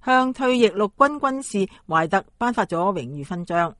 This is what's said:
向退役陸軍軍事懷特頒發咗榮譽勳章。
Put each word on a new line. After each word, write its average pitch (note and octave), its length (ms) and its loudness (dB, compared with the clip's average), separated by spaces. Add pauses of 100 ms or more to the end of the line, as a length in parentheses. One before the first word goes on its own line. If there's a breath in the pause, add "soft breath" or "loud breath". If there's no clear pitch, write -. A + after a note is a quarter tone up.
向 C4 260 2
退 B3+ 260 0
役 A#3 120 6
陸 G3+ 260 0
軍 C#4+ 240 2
軍 C4+ 220 -2
事 G3 260 -2 (220 loud breath)
懷 D#3+ 180 2
特 F#3+ 160 0 (160)
頒 A#3+ 140 0
發 A3+ 100 0
咗 F3 140 -2 (160)
榮 F3 80 -4
譽 C#3 240 -10
勳 F3 180 -8
章。 E3+ 360 -2